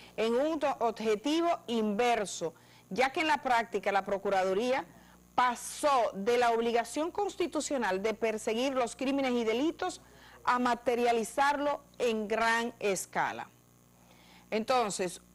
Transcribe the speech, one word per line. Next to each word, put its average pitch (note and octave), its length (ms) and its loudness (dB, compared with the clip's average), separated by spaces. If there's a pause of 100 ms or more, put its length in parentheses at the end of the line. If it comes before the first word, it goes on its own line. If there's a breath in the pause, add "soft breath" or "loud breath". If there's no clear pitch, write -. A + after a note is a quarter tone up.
(180 loud breath)
en A3+ 180 2
un D4+ 240 2
to-, C#4 200 0
objetivo A#3 880 0
inverso, G#3+ 880 0 (360 loud breath)
ya B3+ 220 0
que F4 100 -2
en D#4+ 60 0
la D4+ 140 2
práctica A3+ 500 0
la F#3+ 140 2
Procuraduría G3+ 800 0 (500 loud breath)
pasó B3 800 2
de A3 240 0
la A#3+ 140 4
obligación A#3 600 0
constitucional C#4+ 920 -2
de A3 120 0
perseguir A3+ 600 -2
los B3 220 -2
crímenes C4+ 380 -2
y A#3+ 100 0
delitos D4 580 -2 (420 loud breath)
a B3 160 2
materializarlo B3 1200 0 (160)
en A3 300 -2
gran A3+ 520 0
escala. D#3 720 -2 (1000 loud breath)
Entonces, G#3+ 720 0 (140)